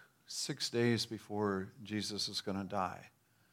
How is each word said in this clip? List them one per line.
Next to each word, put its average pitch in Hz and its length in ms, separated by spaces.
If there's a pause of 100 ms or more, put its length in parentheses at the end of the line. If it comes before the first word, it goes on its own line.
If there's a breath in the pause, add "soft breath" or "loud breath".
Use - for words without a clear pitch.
(260 loud breath)
six - 440
days 120 360
before 104 640 (160)
Jesus 104 460
is 101 100
gonna 98 240
die. 95 460 (440)